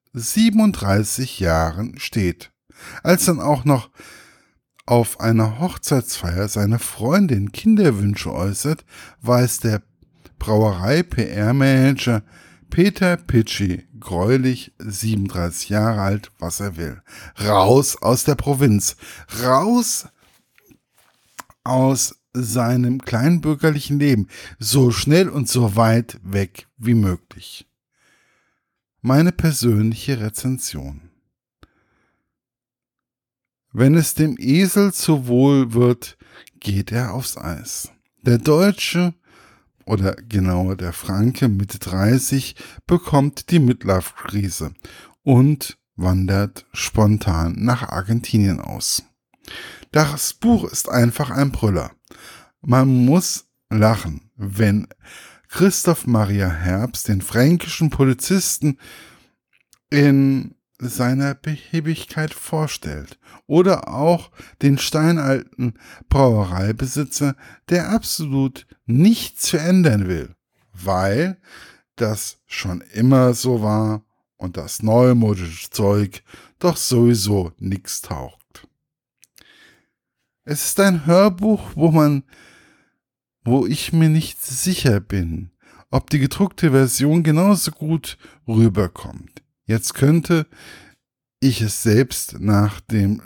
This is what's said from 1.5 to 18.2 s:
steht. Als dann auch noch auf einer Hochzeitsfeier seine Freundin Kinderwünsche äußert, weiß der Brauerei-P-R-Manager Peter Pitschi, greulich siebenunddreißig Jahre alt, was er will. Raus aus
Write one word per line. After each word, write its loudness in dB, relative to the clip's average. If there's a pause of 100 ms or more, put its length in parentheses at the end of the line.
steht. -4 (500)
Als 2
dann 0
auch -2
noch 0 (920)
auf 0
einer 0
Hochzeitsfeier -4
seine 0
Freundin -2
Kinderwünsche 2
äußert, -4 (380)
weiß 0
der -2 (540)
Brauerei-P-R-Manager 0 (460)
Peter 2
Pitschi, -2 (120)
greulich -2
siebenunddreißig -6
Jahre -2
alt, -4
was -10
er -10
will. -10 (420)
Raus 4
aus 0